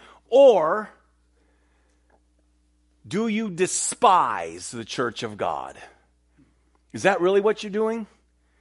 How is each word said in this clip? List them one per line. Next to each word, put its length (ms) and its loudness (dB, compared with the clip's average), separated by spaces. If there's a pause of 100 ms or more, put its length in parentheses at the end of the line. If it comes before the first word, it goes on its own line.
(280)
Or 640 4 (2250)
do 200 -2
you 240 -2
despise 1200 0
the 140 -10
church 400 -4
of 120 -8
God?" 400 -6 (1160)
Is 100 -10
that 180 2
really 200 2
what 240 0
you're 80 -12
doing? 340 -4 (540)